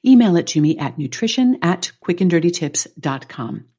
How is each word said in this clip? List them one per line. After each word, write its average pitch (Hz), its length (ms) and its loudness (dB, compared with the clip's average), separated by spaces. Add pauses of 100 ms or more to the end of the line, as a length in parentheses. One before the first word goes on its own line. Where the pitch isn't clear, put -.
email 240 300 6
it 170 140 0
to 156 120 0
me 151 160 2
at 139 220 -8
nutrition 240 640 -2
at 175 380 -2
quick 175 200 -4
and 185 80 2
dirty 170 220 2
tips 156 380 -6 (100)
dot 135 300 -8
com. 117 380 -12 (120)